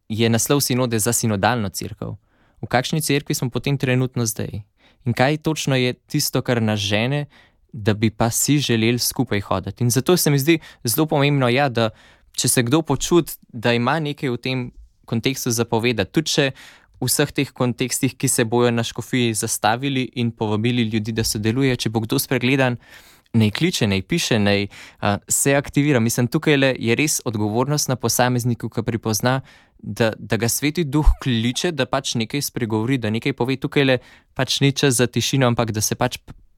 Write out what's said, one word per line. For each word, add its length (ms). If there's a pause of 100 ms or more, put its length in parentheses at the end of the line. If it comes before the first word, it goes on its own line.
je 180
naslov 320
sinode 380
za 160
sinodalno 560
cerkev. 480 (400)
V 100
kakšni 320
cerkvi 340
smo 160
potem 280
trenutno 480
zdaj? 360 (440)
In 80
kaj 260
točno 360
je 200
tisto, 460
kar 180
nas 200
žene, 460 (480)
da 200
bi 160
pa 200
si 300
želeli 400
skupaj 420
hoditi? 420
In 60
zato 260
se 140
mi 80
zdi 200 (240)
zelo 240
pomembno, 420
ja, 220
da 200 (400)
če 180
se 140
kdo 200
počuti, 520 (120)
da 260
ima 260
nekaj 320
v 80
tem 220 (440)
kontekstu 460
za 160
povedati, 460
tudi 160
če 240 (420)
v 140
vseh 240
teh 180
kontekstih, 640
ki 140
se 180
bojo 240
na 140
škofiji 520
zastavili 680 (100)
in 180
povabili 520
ljudi, 280
da 120
sodelujejo, 540
če 120
bo 100
kdo 200
spregledan, 580 (540)
naj 200
kliče, 360
naj 160
piše, 340
naj, 300 (300)
a, 260
se 320
aktivira. 440
Mislim, 280
tukajle 480
je 200
res 280
odgovornost 640
na 80
posamezniku, 760
ki 140
prepozna, 560 (360)
da, 380
da 240
ga 100
Sveti 360
Duh 240 (100)
kliče, 540
da 140
pač 280
nekaj 300
spregovori, 540
da 120
nekaj 240
pove. 240
Tukajle 400 (340)
pač 280
ni 120
čas 240
za 120
tišino, 400
ampak 240
da 100
se 140
pač 240
p-, 140 (240)